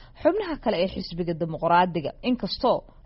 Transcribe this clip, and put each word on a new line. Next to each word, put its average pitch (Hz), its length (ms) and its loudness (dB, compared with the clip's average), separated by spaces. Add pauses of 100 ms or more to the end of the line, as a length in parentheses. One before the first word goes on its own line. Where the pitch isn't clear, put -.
(180)
xubnaha 349 440 0
kale - 160 0
ee 190 100 2
xisbiga 175 460 -4
dimuqraadiga. 165 840 2
Inkastoo 233 600 0 (260)